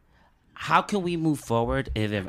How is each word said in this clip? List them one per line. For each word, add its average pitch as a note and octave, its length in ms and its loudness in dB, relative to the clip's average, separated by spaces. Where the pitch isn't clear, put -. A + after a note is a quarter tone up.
how E3 280 2
can G3 200 -2
we F3 140 -2
move D#3+ 240 0
forward B2 540 0
if, G#2+ 180 0
if F#2+ 160 -2